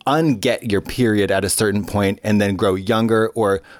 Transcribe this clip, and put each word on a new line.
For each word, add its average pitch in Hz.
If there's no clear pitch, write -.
unget 131
your 101
period 107
at 95
a 95
certain 101
point 98
and 107
then 101
grow 95
younger, 110
or 98